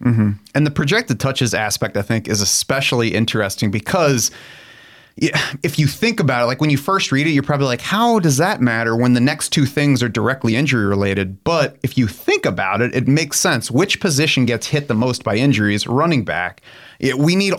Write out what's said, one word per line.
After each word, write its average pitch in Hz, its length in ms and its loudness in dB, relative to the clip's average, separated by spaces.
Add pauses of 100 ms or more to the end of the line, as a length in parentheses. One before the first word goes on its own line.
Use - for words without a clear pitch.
Mm-hmm. 110 280 2 (220)
And 151 140 2
the 147 40 -2
projected 156 480 0
touches 127 360 -2
aspect, 107 420 -2
I 101 60 -2
think, 113 240 -2
is 101 140 0
especially 123 760 0
interesting 107 560 0
because, 139 580 0 (880)
yeah, - 200 -2 (240)
if 147 160 -4
you 151 100 2
think 226 340 -2
about 131 200 2
it, 120 40 2
like, 127 160 -2
when 151 80 2
you 139 80 2
first 190 340 -2
read 151 160 0
it, 165 40 0
you're 139 120 2
probably 139 240 0
like, 123 140 -2
"How 226 360 2
does 160 200 2
that 175 240 0
matter 113 340 0
when 123 180 4
the 123 60 4
next 147 300 0
two 147 160 2
things 143 360 0
are 120 60 0
directly 113 480 -2
injury 131 300 0
related?" 98 580 -2
But 156 400 0
if - 140 -2
you 123 100 2
think - 380 -2
about 98 360 -2
it, 120 140 -2
it 127 140 0
makes 151 280 0
sense. 156 320 0
Which 156 300 0
position 147 460 2
gets 113 220 -2
hit 147 200 -2
the 120 80 0
most 120 300 -2
by 110 100 0
injuries? 107 500 2
Running 143 380 0
back. 85 380 -6 (380)
It, 127 200 -2
we 160 160 2
need 196 240 2